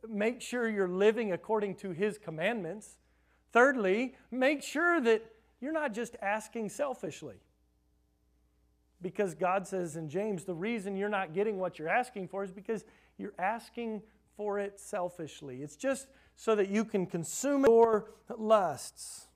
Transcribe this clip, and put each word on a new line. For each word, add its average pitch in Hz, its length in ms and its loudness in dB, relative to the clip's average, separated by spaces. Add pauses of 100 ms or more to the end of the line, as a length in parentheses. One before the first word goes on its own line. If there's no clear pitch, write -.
make 226 360 -2
sure 240 260 -2
you're 202 180 2
living 202 460 4
according 202 440 -2
to 190 160 -8
his 196 260 -2
commandments. 180 800 -6 (520)
Thirdly, 240 640 6 (160)
make 269 320 2
sure 339 380 2
that 226 240 4 (340)
you're 285 140 -6
not 302 220 -2
just 233 260 -8
asking 214 480 -4
selfishly. 175 720 -6 (1600)
Because 180 340 -2
God 180 320 0
says 175 300 -4
in 160 140 -6
James, 196 340 -4
the 180 100 -6
reason 196 420 -4
you're 202 120 -2
not 190 240 -4
getting 202 260 0
what 180 200 -4
you're 156 100 -6
asking 208 400 -2
for 196 160 -6
is 185 80 -12
because 214 320 -6 (320)
you're 196 220 -10
asking 220 640 -6 (340)
for 208 220 -4
it 196 200 -6
selfishly. 156 840 -8
It's 151 140 -12
just - 320 -4 (280)
so - 180 2
that 202 140 2
you 208 160 2
can 196 220 -2
consume 269 580 0
your 226 460 6 (180)
lusts. 214 960 0 (120)